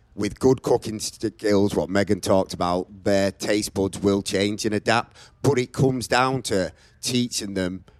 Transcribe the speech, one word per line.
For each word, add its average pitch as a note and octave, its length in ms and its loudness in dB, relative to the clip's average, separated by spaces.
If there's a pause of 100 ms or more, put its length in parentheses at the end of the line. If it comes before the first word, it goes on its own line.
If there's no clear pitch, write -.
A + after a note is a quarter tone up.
(140)
with G#2 240 -6
good C3 240 4
cooking A2 380 0
skills, G#2 720 0
what D#2+ 140 0
Megan G2 320 0
talked F#2+ 320 2
about, F2+ 520 -4
their G2 280 2
taste G#2+ 400 -2
buds G2 260 -2
will G2+ 220 2
change G2+ 460 -2
and G#2 80 -2
adapt. A2+ 420 -2 (240)
But C3 180 2
it B2+ 140 -4
comes C3 340 0
down C3 360 0
to F#2 300 -2 (280)
teaching A#2+ 540 -2
them F#2 300 -4 (160)